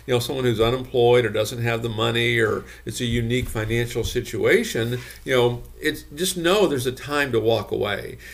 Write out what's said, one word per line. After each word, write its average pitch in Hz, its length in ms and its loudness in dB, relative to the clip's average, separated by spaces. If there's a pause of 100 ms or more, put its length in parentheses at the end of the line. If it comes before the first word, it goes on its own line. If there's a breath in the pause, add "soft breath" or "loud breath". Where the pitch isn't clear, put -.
You 127 60 2
know, 120 40 4
someone 131 260 -4
who's 117 160 2
unemployed 120 640 4
or 110 40 2
doesn't 110 340 -2
have 117 200 0
the 120 60 -2
money 117 520 0
or 101 240 2 (200 loud breath)
it's - 160 -8
a 127 40 -2
unique 120 440 0
financial 117 540 -2
situation, 120 960 0 (260 loud breath)
you 135 120 0
know, 120 260 2 (180)
it's, 151 220 -4 (100)
just 180 240 -4
know 180 300 2
there's 139 180 0
a 127 60 0
time 139 400 -2
to 113 80 2
walk 107 320 0
away. 104 480 -4 (160 loud breath)